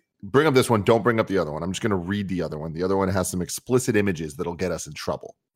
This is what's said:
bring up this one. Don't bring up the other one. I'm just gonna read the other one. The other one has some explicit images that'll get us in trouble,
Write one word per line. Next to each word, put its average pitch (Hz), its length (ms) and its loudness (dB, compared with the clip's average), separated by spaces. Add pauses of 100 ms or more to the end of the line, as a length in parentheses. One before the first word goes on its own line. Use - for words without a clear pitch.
(240)
bring 135 240 4
up 139 60 4
this 127 140 6
one. 110 140 4
Don't 113 220 4
bring 117 160 4
up 104 80 -2
the 95 100 2
other 76 140 0
one. 78 100 -6
I'm 90 80 -4
just 92 120 -6
gonna 107 140 0
read 95 300 -4
the 87 160 -2
other 78 160 -6
one. 80 140 -8
The 82 100 -6
other 95 140 2
one 95 120 2
has 92 220 0
some 92 120 -4
explicit 123 520 0
images 82 400 0
that'll 85 220 -6
get 87 160 -2
us 80 160 -8
in 78 60 -14
trouble, - 420 -8 (200)